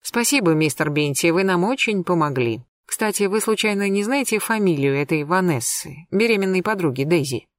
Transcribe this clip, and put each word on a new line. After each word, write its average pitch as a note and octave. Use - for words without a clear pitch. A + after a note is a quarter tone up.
«Спасибо, A3+
мистер D#3
Бинти, D3
вы F#3
нам F#3
очень A3
помогли. C3
Кстати, G#3
вы G3+
случайно G#3
не G3+
знаете A#3+
фамилию E3
этой D3
Ванессы, D#3+
беременной G3
подруги D#3+
Дейзи?» C#3